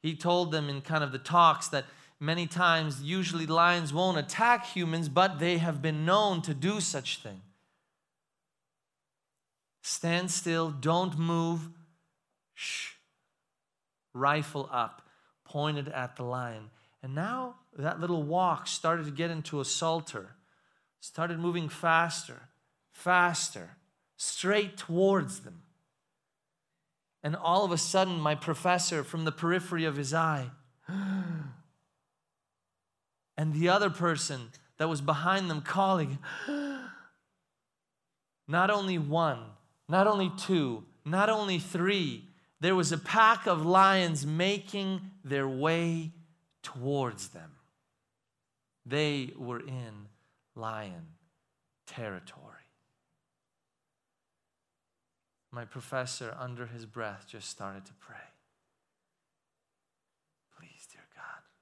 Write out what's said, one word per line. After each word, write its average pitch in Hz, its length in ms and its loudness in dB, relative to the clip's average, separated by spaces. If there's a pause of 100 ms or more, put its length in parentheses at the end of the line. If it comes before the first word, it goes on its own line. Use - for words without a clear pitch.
He 160 140 -4
told 175 360 2
them 147 180 -2
in 139 100 -6
kind 156 240 -2
of 135 80 -6
the 131 60 -6
talks 160 500 4
that 139 160 -2 (340)
many 165 280 -2
times, 160 560 2
usually 170 420 -2
lions 165 480 4
won't 175 240 2
attack 233 480 2
humans, 165 460 -2
but 180 280 4
they 170 200 2
have 160 240 -2
been 156 240 0
known 190 360 4
to 156 120 -2
do 185 260 0
such - 400 -4
thing. 98 220 -14 (2500)
"Stand 170 480 -2
still, 165 400 0
don't 160 480 2
move." 165 500 0 (880)
Shh. - 400 -10 (1200)
Rifle 143 580 0
up, 120 340 -4 (380)
pointed 147 440 -4
at 127 280 -6
the 127 60 -10
lion. 120 480 -8 (320)
And 135 120 -10
now 240 420 -6 (200)
that 147 240 -4
little 175 220 0
walk 170 440 0
started 165 400 -2
to 147 40 -8
get 160 200 -4
into 156 300 -6
a 131 40 -2
salter, 156 720 -4 (640)
started 170 380 -4
moving 170 300 -2
faster, 165 800 0 (420)
faster, 175 840 0 (400)
straight 202 600 0
towards 180 640 2
them. - 220 -20 (1600)
And 151 120 -2
all 180 280 4
of 180 80 2
a 170 60 0
sudden, 185 420 2
my 151 140 4
professor 170 680 0
from 160 220 -4
the 156 80 0
periphery 170 520 0
of 151 120 0
his 139 180 -4
eye, 151 360 0 (180)
<gasps> - 200 -20 (2500)
and 156 160 0
the 160 160 2
other 196 220 4
person 147 640 -2 (260)
that 156 100 0
was 151 120 -2
behind 165 500 0
them 151 100 -2
calling, 175 580 2 (280)
<gasps> 285 320 -6 (1700)
not 180 220 2
only 196 280 0
one, 151 420 0 (480)
not 185 180 4
only 196 240 2
two, 151 540 0 (200)
not 185 240 2
only 208 300 2
three, 175 680 -2 (320)
there 185 160 4
was 165 160 2
a 156 60 -2
pack 220 480 4
of 165 200 2
lions 180 580 6
making 190 840 -2 (140)
their 139 240 -2
way 165 640 0 (500)
towards 123 680 -4
them. 82 200 -18 (1400)
They 143 500 -2
were 120 220 -8
in 117 480 -12 (480)
lion 101 640 -10 (680)
territory. 98 540 -12 (3000)
My 120 140 -12
professor, 127 760 -8
under 123 280 -10
his 113 200 -14
breath, 107 420 -10
just 107 220 -14
started 98 360 -14
to - 80 -20
pray. - 360 -20 (2250)
"Please, - 300 -20
dear - 280 -20
God, - 280 -16 (200)